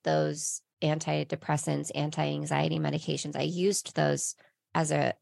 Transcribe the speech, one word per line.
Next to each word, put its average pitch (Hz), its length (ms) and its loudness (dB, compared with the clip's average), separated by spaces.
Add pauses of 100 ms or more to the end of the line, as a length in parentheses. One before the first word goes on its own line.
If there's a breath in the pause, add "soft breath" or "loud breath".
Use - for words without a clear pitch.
those 151 580 0 (220)
antidepressants, 151 1120 0
anti-anxiety 147 840 0
medications. 147 580 -2
I 135 60 0
used 180 520 0
those 147 400 2 (380 soft breath)
as 160 180 2
a, 147 300 2